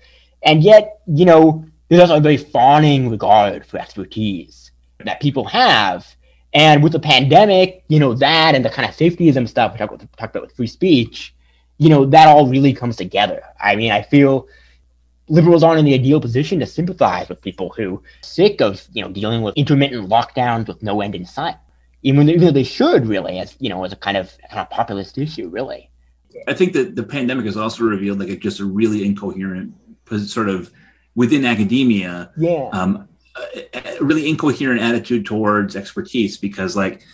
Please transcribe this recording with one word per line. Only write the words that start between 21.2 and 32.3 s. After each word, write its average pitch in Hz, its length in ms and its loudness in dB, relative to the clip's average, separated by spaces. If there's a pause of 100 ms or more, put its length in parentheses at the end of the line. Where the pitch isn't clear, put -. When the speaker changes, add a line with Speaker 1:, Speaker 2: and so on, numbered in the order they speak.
Speaker 1:
sight. 151 320 -10 (460)
Even 139 240 2
though, 156 60 4
even 175 140 4
though 170 40 4
they 139 140 2
should 247 420 0
really, 92 320 -6
as, - 220 -14
you 127 80 -8
know, 92 160 -8
as 92 80 -10
a 95 40 -16
kind 101 200 -6
of, 92 160 -8 (160)
kind 107 120 -12
of - 100 -12
populist 101 480 -8
issue, 135 320 -10
really. 110 400 -12 (580)
Speaker 2:
I 143 60 -4
think 185 180 0
that - 240 -2
the - 60 -4
pandemic 131 420 -6
has 104 140 -6
also 113 260 -6
revealed, 101 340 -2
like, 95 120 -8
a, 95 60 -10
just 104 220 -8
a 101 60 -10
really 104 400 -2
incoherent 95 720 -8 (320)
pos-, 104 260 -8
sort 110 160 -4
of 92 240 -8 (420)
within 123 300 0
academia, 104 920 -2